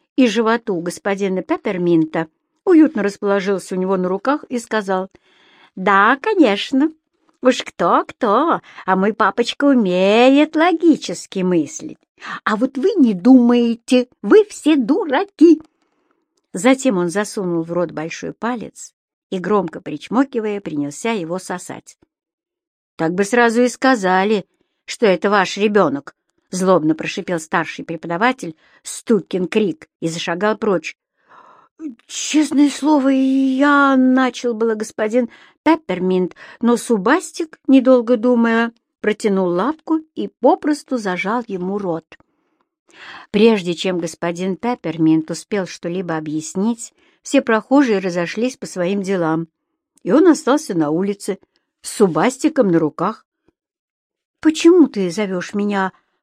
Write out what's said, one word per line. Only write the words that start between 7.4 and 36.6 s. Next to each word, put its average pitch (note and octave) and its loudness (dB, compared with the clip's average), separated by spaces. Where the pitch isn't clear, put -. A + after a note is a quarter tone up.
уж B3+ 2
кто-кто, A#3 0
а F#3 0
мой G3 0
папочка A3 -2
умеет B3 4
логически D#4+ 0
мыслить. F3+ -2
А G#3 -2
вот B3+ -4
вы C#4+ 0
не A#3+ 4
думаете, A#3+ 4
вы E4+ 6
все - 0
дураки». D#4 2
Затем B3+ 2
он F3 0
засунул F3+ -4
в E3 -10
рот E3+ -2
большой D#3+ -10
палец - -10
и, F#3+ -6
громко F3+ -2
причмокивая, G#3 -4
принялся D3 -6
его F3+ -6
сосать. - -14
«Так E3 -2
бы F#3 -2
сразу A#3 2
и B3+ 2
сказали, G3 0
что - -4
это F#3+ 2
ваш G3 0
ребёнок», G3 0
злобно F3+ 2
прошипел E3+ -6
старший - -6
преподаватель E3+ -6
Стукин F#3 -2
Крик G3 -2
и E3 -4
зашагал F3+ -4
прочь. G3 -4
«Честное C#4+ 0
слово, C#4 2
я», C4+ 2
начал B3+ 2
было A3 -2
господин G#3+ -2
Пепперминт, F#3 0
но A#3 2